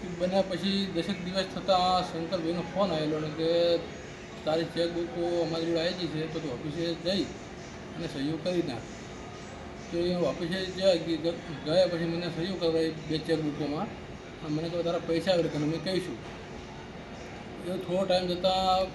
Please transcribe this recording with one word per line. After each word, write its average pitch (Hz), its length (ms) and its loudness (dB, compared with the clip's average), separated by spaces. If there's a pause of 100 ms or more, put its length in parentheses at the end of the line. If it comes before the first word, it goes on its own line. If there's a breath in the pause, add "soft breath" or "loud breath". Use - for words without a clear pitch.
એ 175 140 -6
બન્યા 185 220 4
પછી 190 520 0
દસેક 180 320 -2
દિવસ 185 200 0 (100)
થતાં 180 480 4
શંકરભાઈનો 165 580 -2
ફોન 185 300 2
આવેલો 156 260 2
અને 156 100 -2
કે, 165 500 4 (680)
"તારી 160 180 2
ચેકબુકો 170 760 0
અમારી 165 240 0
જોડે 170 140 2
આવી 180 140 2
ગઈ 180 140 -2
છે, 156 260 -2
તો 165 60 -2
તું 151 120 -4
ઓફિસે 165 420 -2
જઈ 175 300 0 (720)
અને 165 120 -4
સહીઓ 147 300 -2
કરી 175 300 0
નાખ." 117 140 -4 (1080)
તો 170 60 0
એ 180 180 2
ઓફિસે 175 560 0
ગયા, 190 220 6
ગ-, 160 300 0
ગ-, 170 420 -4
ગયા 175 220 6
પછી 170 180 0
મને 170 220 -2
સહીઓ 165 280 -2
કરાવી 165 340 2
બે 156 280 -2
ચેકબુકોમાં 156 680 0
અને - 640 -10
મને 160 200 0
કહ્યું, 170 160 0
"તારા 170 140 2
પૈસા 165 320 2
આવે 170 120 6
તને 147 200 0
અમે 156 140 2
કહીશું." - 600 -2 (1300)
એ 180 120 -2
થોડો 185 280 2
ટાઈમ 180 220 4
જતાં 185 680 4